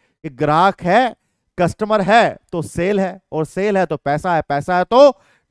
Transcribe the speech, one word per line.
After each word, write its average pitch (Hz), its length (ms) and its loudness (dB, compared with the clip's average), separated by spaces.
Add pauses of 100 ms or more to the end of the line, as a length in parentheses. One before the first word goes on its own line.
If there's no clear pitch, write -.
(240)
कि - 80 -10
ग्राहक 151 520 0
है, 214 320 2 (420)
कस्टमर 208 440 -2
है 190 380 2 (120)
तो 170 100 -6
सेल 190 380 -4
है, 190 200 -4 (120)
और 156 140 -4
सेल 196 320 -4
है 185 80 0
तो 156 120 -6
पैसा 151 380 -4
है, 151 60 0
पैसा 147 360 -4
है 180 80 0
तो 269 260 4 (400)